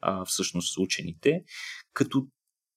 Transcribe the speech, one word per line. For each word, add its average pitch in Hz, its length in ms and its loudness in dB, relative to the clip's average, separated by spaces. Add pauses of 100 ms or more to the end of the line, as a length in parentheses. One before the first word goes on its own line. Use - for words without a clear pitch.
а, 92 240 0
всъщност - 520 -2
учените, 95 680 2 (500)
като 135 320 2 (520)